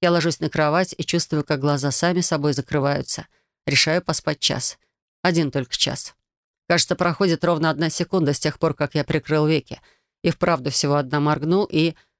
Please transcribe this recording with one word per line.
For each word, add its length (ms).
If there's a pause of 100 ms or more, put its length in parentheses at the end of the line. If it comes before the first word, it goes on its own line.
Я 100
ложусь 300
на 80
кровать 480
и 80
чувствую, 400
как 160
глаза 300
сами 280
собой 340
закрываются. 720 (400)
Решаю 360
поспать 380
час. 380 (440)
Один 280
только 280
час. 360 (540)
Кажется, 280
проходит 500
ровно 240
одна 200
секунда 440
с 60
тех 200
пор, 140
как 220
я 100
прикрыл 420
веки. 320 (440)
И 60
вправду 420
всего 240
одна 240
моргнул, 520
и... 240 (240)